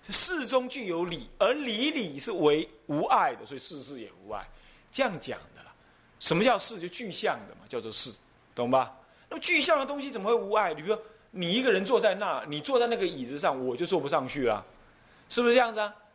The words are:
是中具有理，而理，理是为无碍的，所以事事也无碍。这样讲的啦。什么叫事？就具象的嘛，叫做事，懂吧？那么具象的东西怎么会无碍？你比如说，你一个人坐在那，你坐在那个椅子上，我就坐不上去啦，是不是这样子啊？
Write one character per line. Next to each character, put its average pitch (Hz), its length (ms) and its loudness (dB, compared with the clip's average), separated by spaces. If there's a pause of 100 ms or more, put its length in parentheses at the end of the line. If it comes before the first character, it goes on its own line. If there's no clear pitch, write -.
是 320 380 -2
中 254 200 2
具 247 200 -8
有 170 180 -2
理， 165 320 -8
而 214 160 4
理， 269 380 -2
理 185 260 -4
是 - 140 -4
为 151 360 4 (200)
无 - 180 0
碍 165 300 4
的， 110 100 -16
所 143 100 -14
以 127 40 -12
事 143 220 -10
事 131 180 -14
也 101 100 -14 (160)
无 107 60 -12
碍。 101 160 -10 (440)
这 262 120 -2
样 202 160 -2
讲 113 180 -8 (180)
的 - 80 -20
啦。 - 80 -20 (480)
什 - 160 0
么 185 80 2
叫 233 140 4
事？ 202 220 -6
就 170 80 -8
具 196 240 -10
象 156 260 -2 (100)
的 - 80 -20
嘛， - 140 -20
叫 120 100 -6
做 110 120 -10
事， 117 200 -4 (440)
懂 123 160 0
吧？ - 240 2 (340)
那 320 60 -6
么 320 60 -8
具 339 200 2
象 311 160 6
的 269 80 0
东 285 160 -6
西 277 80 -8
怎 220 100 -8
么 196 100 -2
会 233 40 4
无 202 200 0
碍？ 202 200 2
你 151 80 -10
比 160 60 -8
如 214 80 2
说， 214 80 -12 (280)
你 175 220 -2
一 247 80 2
个 262 100 4
人 190 140 4
坐 208 140 4
在 196 160 4
那， 170 320 -2
你 147 140 -6
坐 262 180 2
在 247 80 4
那 233 80 0
个 190 100 -2
椅 143 200 -4
子 135 120 -8
上， 143 300 0
我 123 80 0
就 170 100 -2
坐 170 140 2
不 139 80 -4
上 139 200 0
去 131 200 -2
啦， 107 180 0 (640)
是 240 120 0
不 240 60 6
是 233 60 6
这 247 60 8
样 233 140 2
子 214 80 -4
啊？ 208 120 -4 (220)